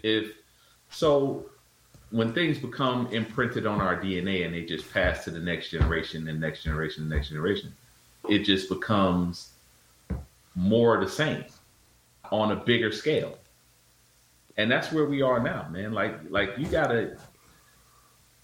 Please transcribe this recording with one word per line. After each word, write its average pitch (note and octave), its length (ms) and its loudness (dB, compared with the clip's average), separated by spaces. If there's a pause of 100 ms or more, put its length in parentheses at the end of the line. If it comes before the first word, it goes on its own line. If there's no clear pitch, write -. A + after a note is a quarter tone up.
if, A2 280 0 (580)
so C#3+ 560 2 (680)
when A2+ 220 2
things D#3+ 240 0
become B2+ 540 -2
imprinted A2+ 560 -2
on G#2 140 0
our F2+ 200 0
D F#2+ 160 -2
N F2 100 -2
A F#2 160 0
and E2+ 100 -4
they E2+ 100 -6
just E2 280 -8
pass F2+ 340 2
to F2 60 -6
the E2 80 -8
next E2+ 300 -4
generation, D#2+ 580 0
and D#2 120 -4
next D#2 240 -6
generation, D#2 400 -4
and D#2 80 -4
next C#2+ 180 -2
generation, E2+ 440 -4 (540)
it G#2 180 4
just F#2+ 240 2
becomes F2+ 840 0 (1040)
more G#2+ 440 6
the F#2+ 100 0
same A2+ 340 -2 (880)
on G#2+ 200 2
a F#2+ 40 2
bigger A2+ 360 2
scale. - 460 -2 (1200)
And A2 120 2
that's - 220 0
where D#3 140 2
we C#3+ 160 0
are B2+ 180 4
now, D#3 300 -2
man. G2+ 240 -6
Like, G2+ 260 -2 (100)
like, G3+ 280 0
you D3 100 -4
gotta, B2 500 0 (1300)